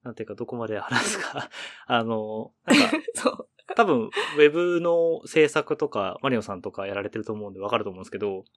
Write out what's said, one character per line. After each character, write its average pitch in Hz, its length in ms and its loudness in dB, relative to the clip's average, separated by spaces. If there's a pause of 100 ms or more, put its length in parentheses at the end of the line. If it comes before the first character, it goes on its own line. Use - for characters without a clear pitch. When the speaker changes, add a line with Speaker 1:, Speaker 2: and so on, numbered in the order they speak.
Speaker 1:
な 123 80 -12
ん - 20 -20
て - 80 -10
い 107 40 -8
う - 20 -12
か、 104 80 -12
ど 117 100 -8
こ 123 100 -10
ま 113 120 -6
で 107 100 -4
話 113 260 -2
す 104 140 -4
か。 - 320 -10 (160)
<laughs> - 200 -18
あ 120 180 2
の、 110 480 -4 (120)
な - 100 4
ん 294 40 8
か、 254 140 4 (140)
Speaker 2:
<laughs> - 80 -8
そ - 160 0
う。 - 180 -8 (260)
Speaker 1:
多 - 120 4
分、 208 240 2 (260)
ウ - 20 4
ェ 147 120 10
ブ 175 320 2
の 170 440 2
制 156 220 6
作 151 300 0
と 151 100 0
か、 95 320 -4
マ - 80 -2
リ 131 80 4
オ 107 60 0
さ 104 120 -8
ん 90 60 -10
と 95 120 -8
か 98 140 -6
や 98 80 -4
ら 101 80 -2
れ 101 80 -4
て - 60 -8
る 110 80 -6
と 113 80 -6
思 104 160 -8
う - 20 -12
ん 95 40 -16
で 95 60 -14
分 101 100 -4
か 117 80 2
る 107 60 -4
と 101 60 -6
思 90 80 -12
う - 20 -16
ん - 20 -14
で - 20 -14
す - 60 -18
け - 80 -8
ど、 98 260 -6 (120)